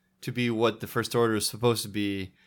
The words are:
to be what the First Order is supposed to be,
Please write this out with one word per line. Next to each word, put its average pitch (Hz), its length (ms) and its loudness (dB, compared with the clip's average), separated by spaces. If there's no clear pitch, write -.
to 131 100 -8
be 123 180 0
what 113 300 2
the - 60 -10
First 110 280 -2
Order 117 220 4
is 101 100 0
supposed 117 360 0
to 104 60 -8
be, 98 440 -4